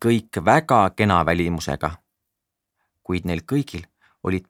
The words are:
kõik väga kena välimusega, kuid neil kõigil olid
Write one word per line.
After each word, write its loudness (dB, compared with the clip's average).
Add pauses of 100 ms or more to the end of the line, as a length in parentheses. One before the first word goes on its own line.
kõik 0
väga 4
kena 2
välimusega, -2 (1120)
kuid -6
neil -4 (100)
kõigil -6 (400)
olid -4